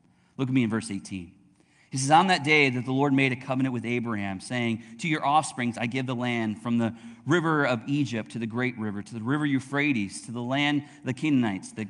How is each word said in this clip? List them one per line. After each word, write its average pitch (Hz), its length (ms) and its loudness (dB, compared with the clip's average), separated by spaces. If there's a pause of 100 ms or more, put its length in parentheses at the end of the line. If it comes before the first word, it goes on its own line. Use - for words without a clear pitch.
(360)
Look 135 120 -2
at 131 60 0
me 131 100 4
in 107 60 0
verse 110 200 -2
eighteen. 92 400 -8 (600)
He 139 60 -6
says, 135 140 0
"On 170 160 8
that 175 180 2
day 147 240 6
that 123 160 -2
the 131 80 -2
Lord 139 220 4
made 135 180 4
a 123 40 -4
covenant 131 360 -2
with 113 140 -4
Abraham, 107 540 -2
saying, 117 420 -2 (160)
'To 180 100 -4
your 151 180 0
offsprings 139 520 0
I 120 80 -2
give 127 180 -2
the 127 100 -2
land 117 460 -2
from 117 160 0
the 113 180 2 (300)
river 156 400 2
of 123 220 2
Egypt 120 460 -2
to 120 60 -8
the 113 80 -4
great 123 320 -2
river, 104 220 -4
to 110 140 -12
the 113 80 -8
river 147 240 0
Euphrates, 135 760 0
to 117 100 -12
the 120 100 -6
land, 143 420 0 (200)
the 127 100 -2
Canaanites, 123 580 0
the 107 180 -6